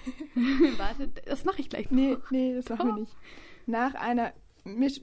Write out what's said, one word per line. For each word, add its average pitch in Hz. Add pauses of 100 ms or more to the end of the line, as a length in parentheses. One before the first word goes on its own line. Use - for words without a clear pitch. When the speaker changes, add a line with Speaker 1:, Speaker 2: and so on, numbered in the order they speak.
(360)
Speaker 1:
<laughs> 269
Warte, - (180)
das -
mach 381
ich 269
gleich -
noch. 262
Speaker 2:
Nee, 262 (140)
nee, 254
das 247
machen 233
wir 220
Speaker 1:
Doch. 208
Speaker 2:
nicht. 220 (520)
Nach 247
einer, 233 (320)
mir, 233 (140)